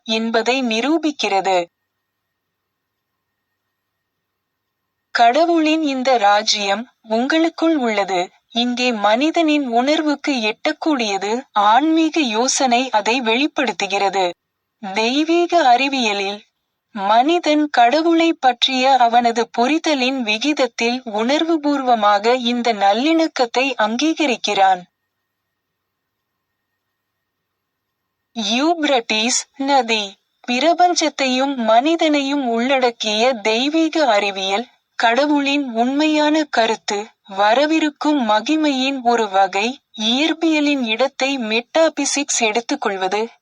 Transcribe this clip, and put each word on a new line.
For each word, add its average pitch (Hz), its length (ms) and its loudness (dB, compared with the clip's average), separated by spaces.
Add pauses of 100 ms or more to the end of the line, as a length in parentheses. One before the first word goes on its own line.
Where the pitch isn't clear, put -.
என்பதை 226 580 -2
நிரூபிக்கிறது. 220 1000 -2 (3500)
கடவுளின் 311 720 2
இந்த 262 360 0
ராஜ்யம் 208 720 0 (180)
உங்களுக்குள் 320 680 0
உள்ளது. 196 540 -2 (180)
இங்கே 247 440 -2
மனிதனின் 294 760 0
உணர்வுக்கு 294 720 0
எட்டக்கூடியது, 220 1000 -4 (100)
ஆன்மீக 302 680 2
யோசனை 254 720 0
அதை 220 300 0
வெளிப்படுத்துகிறது. 202 1120 -2 (640)
தெய்வீக 311 760 0
அறிவியலில், 226 720 0 (500)
மனிதன் 294 800 2
கடவுளை 320 600 2
பற்றிய 262 640 2
அவனது 233 520 2
புரிதலின் 269 760 0
விகிதத்தில் 240 840 -2
உணர்வுபூர்வமாக 247 1300 0
இந்த 240 380 -2
நல்லிணக்கத்தை 254 920 0 (120)
அங்கீகரிக்கிறான். 214 1040 0 (3500)
யூப்ரட்டீஸ் 247 1040 -2 (160)
நதி, 226 600 -2 (300)
பிரபஞ்சத்தையும் 285 1120 0
மனிதனையும் 277 920 2
உள்ளடக்கிய 233 840 0
தெய்வீக 285 800 0
அறிவியல், 196 560 -2 (360)
கடவுளின் 277 680 0
உண்மையான 302 760 0
கருத்து, 226 600 -2 (220)
வரவிருக்கும் 294 1040 0
மகிமையின் 269 720 -2
ஒரு 233 260 0
வகை, 196 520 -2 (200)
இயற்பியலின் 294 840 0
இடத்தை 262 540 -2
மெட்டாபிசிக்ஸ் 277 1040 -2
எடுத்துக்கொள்வது, 214 880 -4 (140)